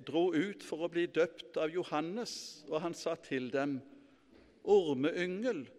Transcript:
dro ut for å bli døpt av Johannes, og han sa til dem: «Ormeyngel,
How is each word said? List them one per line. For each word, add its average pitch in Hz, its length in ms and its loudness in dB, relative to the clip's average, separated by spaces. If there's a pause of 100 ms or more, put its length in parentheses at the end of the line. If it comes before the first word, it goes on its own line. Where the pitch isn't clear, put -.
dro 165 320 2
ut 185 320 0
for 156 160 -6
å 170 80 0
bli 170 160 0
døpt - 560 -2
av 156 80 0
Johannes, 170 640 -4 (340)
og 156 160 -2
han 170 160 -4
sa 165 240 -2
til 127 300 -2
dem: 139 240 0 (920)
«Ormeyngel, 180 1000 2 (100)